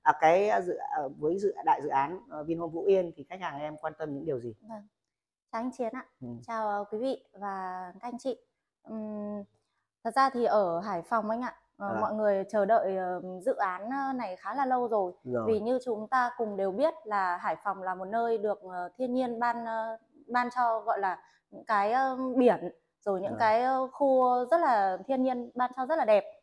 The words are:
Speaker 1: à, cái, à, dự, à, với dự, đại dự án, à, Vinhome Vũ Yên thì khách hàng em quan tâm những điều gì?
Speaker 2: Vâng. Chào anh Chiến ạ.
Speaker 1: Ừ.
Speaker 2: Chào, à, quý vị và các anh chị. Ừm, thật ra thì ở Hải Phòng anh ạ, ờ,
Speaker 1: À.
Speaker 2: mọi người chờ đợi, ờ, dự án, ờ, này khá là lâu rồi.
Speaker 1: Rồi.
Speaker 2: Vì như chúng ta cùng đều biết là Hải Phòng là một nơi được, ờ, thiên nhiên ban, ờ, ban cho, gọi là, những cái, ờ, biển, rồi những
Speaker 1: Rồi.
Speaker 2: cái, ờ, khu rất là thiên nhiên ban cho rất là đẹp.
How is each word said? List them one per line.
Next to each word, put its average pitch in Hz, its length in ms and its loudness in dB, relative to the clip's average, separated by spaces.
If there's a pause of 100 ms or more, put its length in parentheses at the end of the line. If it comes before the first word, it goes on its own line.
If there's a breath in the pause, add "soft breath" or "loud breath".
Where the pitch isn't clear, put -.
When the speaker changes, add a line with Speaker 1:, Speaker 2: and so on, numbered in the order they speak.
Speaker 1:
à, 151 200 6
cái, 180 280 8
à, 202 120 2
dự, 180 160 -4
à, - 240 -4 (180)
với 160 200 0
dự, 202 140 0 (120)
đại 156 160 4
dự 151 80 -4
án, 143 300 0 (120)
à, 151 140 -10
Vinhome 165 260 -4
Vũ 165 140 -6
Yên 185 300 4
thì 143 140 -14
khách 190 120 -12
hàng 147 180 -6
em 151 220 -6
quan 156 180 -4
tâm 151 140 -6
những 139 120 -8
điều 139 140 -2
gì? 117 140 -8 (160)
Speaker 2:
Vâng. 208 180 -14 (640)
Chào 226 100 -4
anh 254 160 -4
Chiến 233 160 -4
ạ. 254 120 -12 (160)
Speaker 1:
Ừ. 123 60 -10 (200)
Speaker 2:
Chào, 220 220 -2
à, 202 80 -2 (140)
quý 214 60 -4
vị 254 260 -4 (100)
và 185 580 -8 (100)
các 240 60 -10
anh 240 120 -10
chị. 254 180 -4 (520)
Ừm, 208 540 -8 (600)
thật 233 120 -4
ra 269 140 4
thì 240 160 0
ở 180 340 4
Hải 190 220 -4
Phòng 214 280 -2
anh 233 120 -2
ạ, 247 140 -6 (220)
ờ, 202 180 -6
Speaker 1:
À. 220 60 -2
Speaker 2:
mọi 214 120 0
người 202 360 2
chờ 208 160 2
đợi, 196 320 4
ờ, 180 240 -4 (240)
dự 262 100 2
án, 185 340 -2
ờ, 269 260 -4
này 202 200 -6
khá 202 180 -10
là 262 120 0
lâu 254 220 2
rồi. 202 240 0 (120)
Speaker 1:
Rồi. 123 240 -2
Speaker 2:
Vì 220 120 2
như 240 260 0
chúng 214 220 -4
ta 247 300 2
cùng 214 200 -4
đều 196 140 0
biết 285 220 2 (120)
là 190 320 0
Hải 180 260 -4
Phòng 190 200 -4
là 185 120 -2
một 185 100 -8
nơi 226 320 0
được, 202 240 -2 (100)
ờ, 180 260 -6
thiên 247 160 -2
nhiên 247 260 -2
ban, 233 260 0
ờ, 226 320 -4 (300)
ban 240 280 0
cho, 233 300 2
gọi 226 140 0
là, 185 200 -2 (320 soft breath)
những - 140 -18
cái, 208 280 2
ờ, 262 240 0 (200)
biển, 196 320 6 (320)
rồi 196 200 -2
những 202 100 -4
Speaker 1:
Rồi. 220 80 -6
Speaker 2:
cái, 226 240 4
ờ, 262 280 0
khu 254 600 4
rất 339 100 6
là 202 360 4 (100)
thiên 262 160 2
nhiên 247 320 -2
ban 247 220 0
cho 254 80 -2
rất 302 100 0
là 285 100 2
đẹp. 214 180 6 (200)